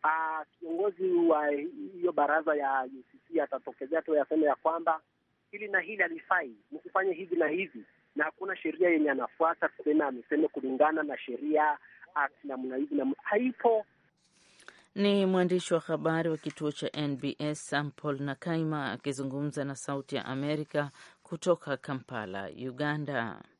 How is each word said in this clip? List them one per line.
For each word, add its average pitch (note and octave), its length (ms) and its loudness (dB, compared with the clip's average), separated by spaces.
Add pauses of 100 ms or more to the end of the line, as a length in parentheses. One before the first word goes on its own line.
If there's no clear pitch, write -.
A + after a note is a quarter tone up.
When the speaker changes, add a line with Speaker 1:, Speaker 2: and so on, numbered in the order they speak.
Speaker 1:
Ah, D#4+ 380 0 (140)
kiongozi F#4 500 -2
wa E3 400 6 (440)
hiyo F3 180 0
baraza D3+ 440 2
ya C3+ 280 2
U C3 280 -12
C - 60 -20 (160)
C D#3+ 80 4
atatokezea C#3 600 -4
tu D#3 140 0
yaseme D3+ 300 2
ya C#3+ 100 4
kwamba E3 460 0 (500)
hili G#3 160 -10
na F#3+ 120 0
hili F#3 220 -4
halifai, E3 500 0 (200)
msifanye - 420 0
hivi E3 220 -4
na E3 120 2
hivi, F3+ 360 -4 (320)
na D3 80 2
hakuna F#3 340 -4
sheria D#3+ 320 2
yenye D3+ 220 6
anafuata D#3 580 0
tuseme D3+ 340 2
ameseme C3+ 440 0
kulingana C4 560 2
na C#3+ 140 -6
sheria D3+ 600 0 (380)
act C#3+ 280 -2
namna C3 320 -6
hivi C#4+ 200 -2
na C#4 120 2 (160)
haipo. A#3 600 2 (1120)
Speaker 2:
Ni G3+ 300 4
mwandishi F3+ 480 2
wa E3 60 4
habari E3 500 0
wa D#3 80 0
kituo D3+ 340 -4
cha - 220 -4
N C#3+ 240 -2
B C#3 220 -4
S D3+ 300 -4
Sam C#3+ 220 -2
Paul C#3 300 -6
Nakaima D3+ 720 -2
akizungumza C#3 720 -4
na C#3 100 -8
Sauti C#3 400 -6
ya B2 100 -4
Amerika C#3+ 680 -2 (320)
kutoka E3 540 0
Kampala, G#2+ 720 -8 (180)
Uganda. C3+ 760 -2 (180)